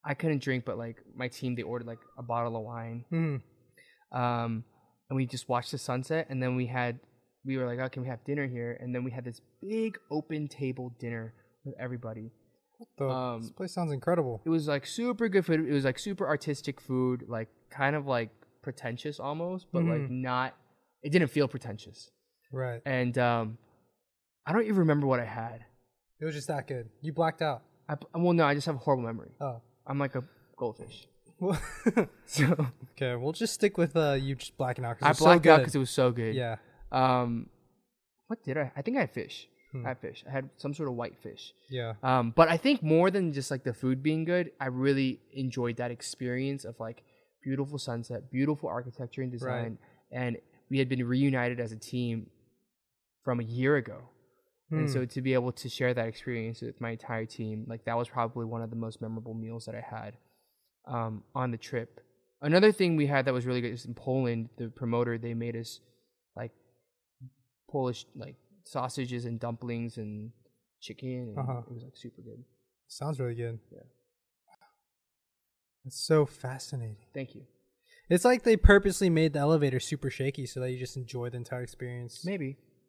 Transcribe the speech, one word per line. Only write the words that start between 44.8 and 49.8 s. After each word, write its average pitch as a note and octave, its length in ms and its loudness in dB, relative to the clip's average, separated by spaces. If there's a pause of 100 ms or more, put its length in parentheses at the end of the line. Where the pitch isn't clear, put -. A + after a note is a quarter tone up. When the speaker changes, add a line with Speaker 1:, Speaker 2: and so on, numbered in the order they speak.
Speaker 1:
enjoyed A#2+ 440 -2
that B2 140 -4
experience B2+ 760 -4
of, A2+ 160 -10
like, A#2 220 -10 (400)
beautiful C#3 340 -2
sunset, A#2 520 -6
beautiful C#3+ 380 0
architecture B2 540 -8
and B2+ 100 -4
Speaker 2:
Right. B2 80 -8
Speaker 1:
design, A#2+ 380 -4 (340)